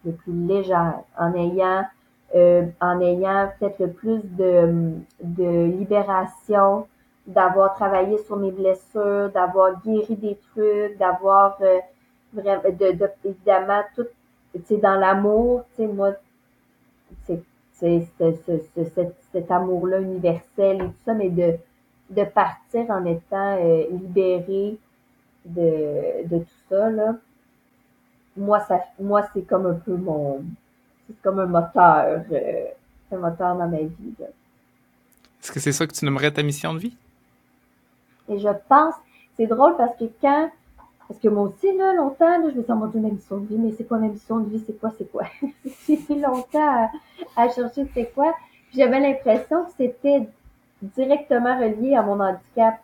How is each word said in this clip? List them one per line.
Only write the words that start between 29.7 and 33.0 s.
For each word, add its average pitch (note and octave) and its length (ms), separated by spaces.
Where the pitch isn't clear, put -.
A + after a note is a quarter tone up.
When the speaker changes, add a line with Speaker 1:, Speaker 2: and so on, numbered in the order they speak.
Speaker 1:
peu F3 220
mon, D3+ 460
c'est - 140
comme G3 180
un F#3+ 60
moteur, E3+ 760
euh, - 340